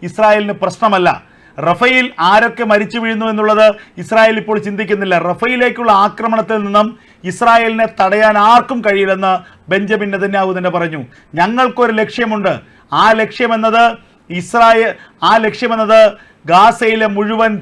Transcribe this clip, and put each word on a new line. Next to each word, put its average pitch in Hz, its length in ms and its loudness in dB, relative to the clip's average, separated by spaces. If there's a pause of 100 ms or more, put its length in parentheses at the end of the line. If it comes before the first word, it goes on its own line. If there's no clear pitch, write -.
ഇസ്രായേലിന് 208 540 0
പ്രശ്നമല്ല. 185 480 0 (580)
റഫയിൽ 247 380 0 (240)
ആരൊക്കെ 226 400 2
മരിച്ചു 208 320 0
വീഴുന്നു 226 300 -4
എന്നുള്ളത് 214 340 2 (360)
ഇസ്രായേൽ 220 400 2
ഇപ്പോൾ 214 140 -4 (100)
ചിന്തിക്കുന്നില്ല. 202 480 -4 (160)
റഫയിലേക്കുള്ള 240 600 -2 (140)
ആക്രമണത്തിൽ 220 640 -2
നിന്നും 208 200 2 (440)
ഇസ്രായേലിനെ 226 560 2 (120)
തടയാൻ 208 380 2 (140)
ആർക്കും 240 360 2
കഴിയില്ലെന്ന് 196 460 0 (380)
ബെഞ്ചമിൻ 202 440 -2
നെതന്യാഹു 196 440 -2
തന്നെ 180 180 -2
പറഞ്ഞു. 165 240 -4 (400)
"ഞങ്ങൾക്കൊരു 240 600 0
ലക്ഷ്യമുണ്ട്. 214 520 -2 (500)
ആ - 20 4 (160)
ലക്ഷ്യമെന്നത് 226 640 0 (560)
ഇസ്രായേൽ, 226 500 2 (400)
ആ - 20 4 (120)
ലക്ഷ്യമെന്നത് 220 560 2 (520)
ഗാസയിലെ 220 640 2
മുഴുവൻ 214 460 -2